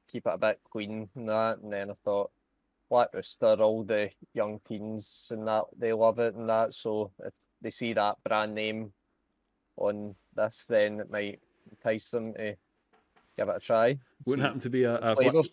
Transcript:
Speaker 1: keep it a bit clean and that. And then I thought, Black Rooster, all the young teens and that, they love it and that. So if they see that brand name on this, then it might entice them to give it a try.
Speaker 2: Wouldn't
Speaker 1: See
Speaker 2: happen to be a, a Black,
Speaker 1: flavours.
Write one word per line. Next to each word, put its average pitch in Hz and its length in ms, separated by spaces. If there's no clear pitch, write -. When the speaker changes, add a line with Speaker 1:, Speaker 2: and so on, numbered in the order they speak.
Speaker 1:
keep - 200
it 101 80
a 92 40
bit 107 220
clean 107 460
and 117 140
that. 113 320
And 104 100
then 101 180
I 98 40
thought, 101 260
Black 120 220
Rooster, 110 480
all 110 240
the 104 260
young 107 340
teens 107 640
and 110 160
that, 110 180
they 117 160
love 113 280
it 113 140
and 113 140
that. 113 240
So 107 380
if - 120
they 113 80
see 113 240
that 104 240
brand 107 280
name 107 380
on 104 380
this, 107 320
then 107 340
it 104 100
might 104 280
entice - 400
them 113 240
to 107 220
give 104 140
it 87 60
a - 40
try. 120 380
Speaker 2:
Wouldn't 131 180
Speaker 1:
See 139 40
Speaker 2:
happen 135 140
to 123 100
be 127 140
a, 120 120
a 113 180
Black, - 20
Speaker 1:
flavours. 139 360